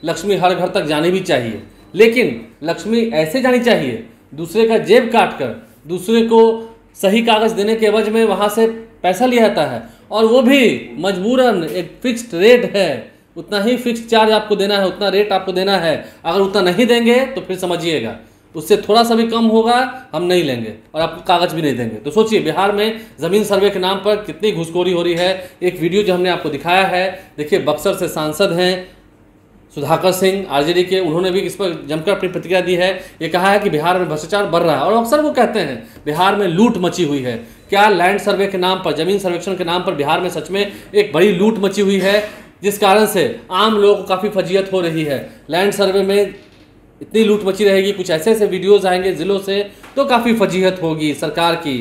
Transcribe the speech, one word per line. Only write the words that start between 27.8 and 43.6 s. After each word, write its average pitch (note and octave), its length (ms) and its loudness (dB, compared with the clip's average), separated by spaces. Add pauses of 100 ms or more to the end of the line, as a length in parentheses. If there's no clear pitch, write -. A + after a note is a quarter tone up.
से F#3 160 -4
सांसद D#3 440 -2
हैं F#3 420 -2 (760)
सुधाकर D#3 400 0
सिंह F#3+ 360 0
आरजेडी D3+ 360 0
के, F#3 160 0
उन्होंने F3 300 -2
भी F#3 100 0
इस F3 140 -6
पर F#3+ 180 -4 (160)
जमकर D#3 240 -2
अपनी F#3+ 160 -2
प्रतिक्रिया F3+ 320 -2
दी F3+ 140 -2
है। F3+ 140 0 (340)
ये D#3+ 60 -4
कहा F3+ 220 2
है G3+ 80 4
कि G3+ 120 0
बिहार E3 280 0
में F3+ 100 -2
भ्रष्टाचार F3+ 380 -2
बढ़ E3 160 0
रहा D#3+ 140 2
है C3+ 60 -2
और F3+ 120 0
अक्सर A#3+ 260 0
वो D4+ 120 0
कहते A3+ 280 0
हैं C3+ 440 -8
बिहार F3+ 320 0
में G3+ 120 0
लूट G#3+ 300 2
मची F3 260 -2
हुई C#3+ 160 -2
है। B2 160 -4 (340)
क्या G3+ 200 4
लैंड F#3+ 300 2
सर्वे G3 260 -2
के G3 120 -4
नाम F#3 200 0
पर, F3+ 160 -4
ज़मीन E3+ 240 -2
सर्वेक्षण F#3 380 -4
के F3+ 80 -4
नाम F3 180 -2
पर F#3 120 -4
बिहार D3+ 260 -2
में F3+ 100 -4
सच E3 200 -8
में G3+ 220 -4 (220)
एक G#3 180 2
बड़ी F#3 200 4
लूट G3+ 260 2
मची G3 240 0
हुई G3 160 2
है, G3 240 2 (400)
जिस G3 160 -2
कारण G#3 300 4
से F3 160 0 (280)
आम G#3+ 240 2